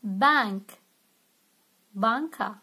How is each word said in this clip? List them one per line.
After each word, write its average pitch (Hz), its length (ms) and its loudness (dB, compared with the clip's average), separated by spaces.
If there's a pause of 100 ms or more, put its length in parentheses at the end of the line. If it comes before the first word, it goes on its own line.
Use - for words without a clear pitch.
Bank. 208 600 0 (1300)
Banka. 226 680 -2